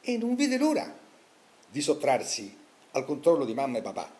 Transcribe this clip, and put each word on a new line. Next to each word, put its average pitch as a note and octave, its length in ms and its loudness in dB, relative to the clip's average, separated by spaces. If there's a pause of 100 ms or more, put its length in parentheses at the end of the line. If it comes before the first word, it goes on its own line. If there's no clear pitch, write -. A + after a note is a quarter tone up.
e B3 160 -2
non A#3 200 0
vede C4 200 2
l'ora D4 400 0 (720)
di B2+ 120 -6
sottrarsi C3+ 760 0 (360)
al C3 120 -2
controllo D3 400 2
di A2+ 100 -4
mamma B2+ 240 -2
e G#2 40 -6
papà. G2 380 -10